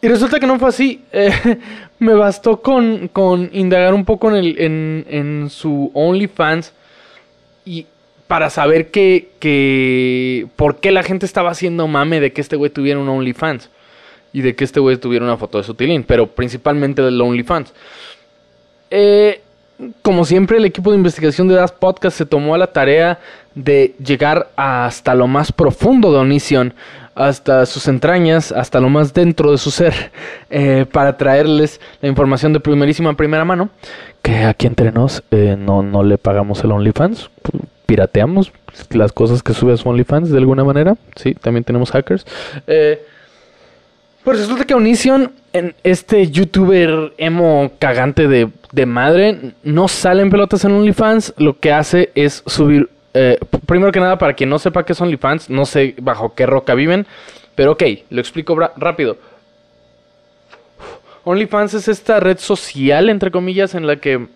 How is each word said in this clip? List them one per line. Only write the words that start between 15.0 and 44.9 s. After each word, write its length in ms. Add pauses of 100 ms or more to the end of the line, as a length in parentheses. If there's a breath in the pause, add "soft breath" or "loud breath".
una 100
foto 220
de 60
su 100
tilín, 300
pero 240
principalmente 720
del 180
OnlyFans. 540 (1200 loud breath)
Eh, 500 (600)
como 240
siempre, 320
el 80
equipo 260
de 60
investigación 500
de 80
Das 160
Podcast 460
se 80
tomó 280
a 40
la 100
tarea 520 (360 loud breath)
de 480
llegar 540
hasta 580
lo 120
más 260
profundo 580
de 60
Onision, 560 (420 loud breath)
hasta 500
sus 220
entrañas, 640
hasta 300
lo 80
más 240
dentro 380
de 60
su 140
ser, 400 (380 loud breath)
eh, 420
para 260
traerles 640 (220 loud breath)
la 80
información 420
de 80
primerísima 560
primera 300
mano, 240 (520 loud breath)
que 220
aquí 240
entre 240
nos, 400
eh, 260
no, 240
no 220
le 140
pagamos 460
el 80
OnlyFans, 580 (560)
pirateamos 680 (380)
las 240
cosas 300
que 100
sube 200
a 40
su 100
OnlyFans 420
de 80
alguna 260
manera, 320 (200)
sí, 180
también 300
tenemos 280
hackers, 340 (420 loud breath)
eh, 340 (1200 soft breath)
pues 140
resulta 280
que 80
Onision, 580 (220)